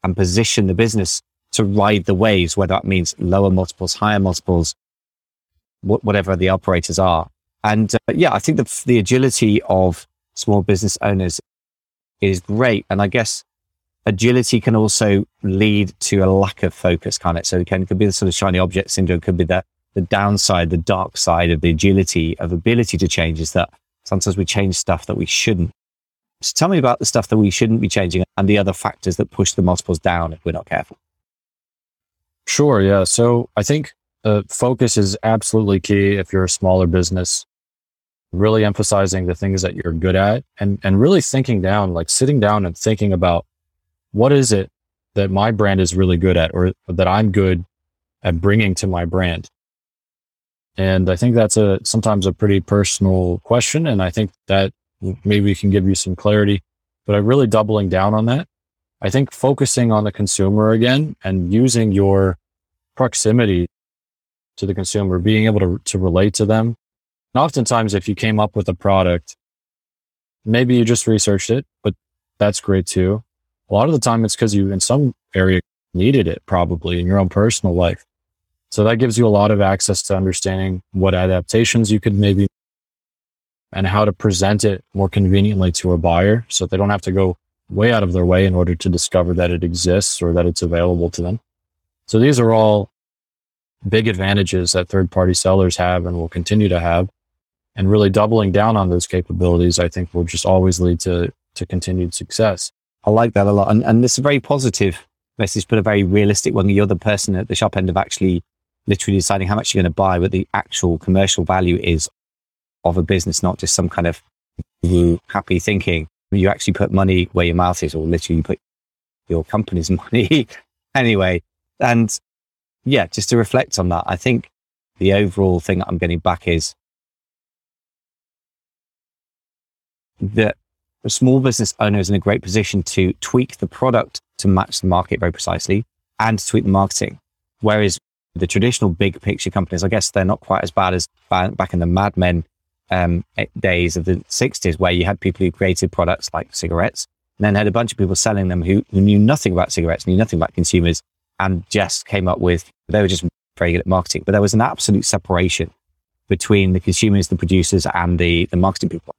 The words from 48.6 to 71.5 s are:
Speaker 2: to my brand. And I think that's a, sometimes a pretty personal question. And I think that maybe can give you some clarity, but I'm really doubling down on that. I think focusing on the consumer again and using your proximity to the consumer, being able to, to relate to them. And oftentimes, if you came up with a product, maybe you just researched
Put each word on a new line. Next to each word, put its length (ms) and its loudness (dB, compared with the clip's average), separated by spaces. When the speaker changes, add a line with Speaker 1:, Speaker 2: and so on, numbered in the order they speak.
Speaker 2:
to 100 -6
my 180 -4
brand. 460 -4
And 320 2
I 60 0
think 180 2
that's 240 4
a, 260 2
sometimes 400 0
a 80 2
pretty 280 0
personal 840 0
question. 420 0
And 160 0
I 60 -2
think 220 -4
that 260 0
maybe 300 2
can 140 -2
give 180 2
you 80 2
some 220 -6
clarity, 460 0
but 80 0
I'm 120 2
really 200 4
doubling 440 0
down 240 2
on 120 0
that. 220 -2
I 100 -4
think 200 0
focusing 640 0
on 120 2
the 80 -2
consumer 580 0
again 520 2
and 300 -2
using 400 2
your 460 2
proximity 720 0
to 100 -6
the 80 -2
consumer, 440 -2
being 260 2
able 160 2
to, 240 -2
to 140 -4
relate 360 2
to 100 0
them. 300 0
And 80 2
oftentimes, 520 0
if 140 -2
you 80 -2
came 240 0
up 160 -2
with 120 -2
a 60 -2
product, 640 0
maybe 300 2
you 100 4
just 220 0
researched 440 0